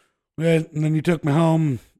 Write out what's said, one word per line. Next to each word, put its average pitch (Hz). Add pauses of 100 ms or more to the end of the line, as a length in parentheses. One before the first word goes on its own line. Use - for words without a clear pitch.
(380)
yeah, 165 (140)
and 151
then 156
you 156
took 170
me 143
home, 160 (220)